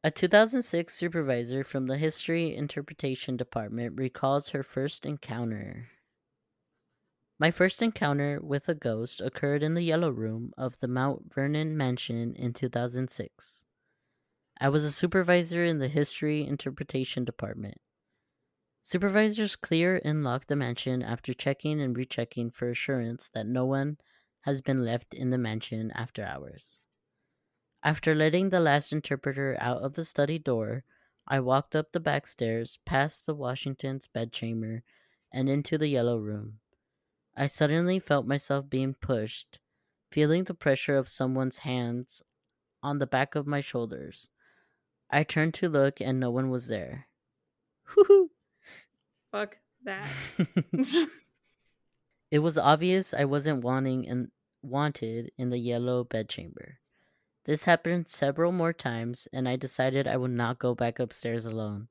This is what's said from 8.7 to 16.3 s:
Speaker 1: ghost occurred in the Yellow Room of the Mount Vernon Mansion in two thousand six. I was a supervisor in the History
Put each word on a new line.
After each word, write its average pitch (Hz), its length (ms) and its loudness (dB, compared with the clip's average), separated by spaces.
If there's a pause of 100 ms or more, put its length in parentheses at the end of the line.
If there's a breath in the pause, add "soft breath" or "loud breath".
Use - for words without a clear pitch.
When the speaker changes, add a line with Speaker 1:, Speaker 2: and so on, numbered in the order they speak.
Speaker 1:
ghost 117 460 -4
occurred 143 420 0
in 156 120 2
the 170 100 0
Yellow 165 280 2
Room 113 460 -4
of 127 220 -6
the 131 80 -4
Mount 131 460 -2
Vernon 151 420 -2
Mansion 123 640 -2
in 120 160 -4
two 127 160 -4
thousand 123 400 -2
six. - 560 -10 (960)
I 139 80 4
was 151 160 4
a 147 80 0
supervisor 175 720 2
in 165 140 2
the 131 100 0
History 151 580 0